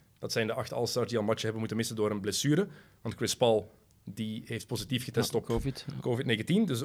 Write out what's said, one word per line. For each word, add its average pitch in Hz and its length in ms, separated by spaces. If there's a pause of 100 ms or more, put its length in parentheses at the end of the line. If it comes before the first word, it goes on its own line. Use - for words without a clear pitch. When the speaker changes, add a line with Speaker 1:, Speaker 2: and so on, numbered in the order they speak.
(180)
Speaker 1:
Dat - 140
zijn 113 140
de 110 60
acht 120 200
All-Stars 117 360
die 117 100
al 104 60
matchen 110 180
hebben 110 180
moeten 110 160
missen 113 200
door 107 140
een 104 100
blessure. 143 460 (360)
Want 110 120
Chris - 220
Paul, 110 360 (340)
die 110 400
heeft 113 200
positief 117 380
getest - 280
Speaker 2:
Ja, 117 60
Speaker 1:
op - 60
Speaker 2:
covid, 117 440
ja. 139 120
Speaker 1:
covid 127 260
negentien. 123 400
Dus 127 180